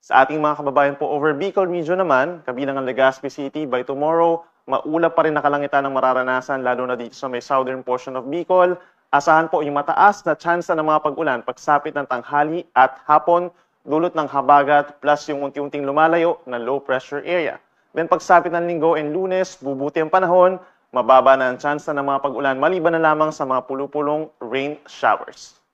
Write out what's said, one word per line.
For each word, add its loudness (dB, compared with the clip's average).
Sa 4
ating -6
mga -2
kababayan 0
po -4
over 0
Bicol -2
Region -2
naman, 0
kabilang -6
ang -4
Legazpi -2
City, -8
by -2
tomorrow, 0
maulap -2
pa 2
rin 2
na -2
kalangitan 0
ang -6
mararanasan, -2
lalo -2
na -4
dito -12
sa -10
may -6
southern -4
portion -6
of -10
Bicol. 2
Asahan 4
po -2
yung -2
mataas 2
na 0
tsansa -2
ng -2
mga 0
pag-ulan -2
pagsapit -2
ng -6
tanghali -2
at 4
hapon, 2
dulot 0
ng -2
habagat 2
plus 0
yung -4
unti-unting -6
lumalayo 2
na -6
low -4
pressure -4
area. -4
Then -4
pagsapit 4
ng -2
Linggo 0
and -4
Lunes, -2
bubuti -4
ang -4
panahon, 2
mababa 6
na 0
ang -12
tsansa -4
ng -4
mga -2
pag-ulan -2
maliban 0
na 0
lamang 2
sa -6
mga -2
pulupulong -4
rain -4
showers. -4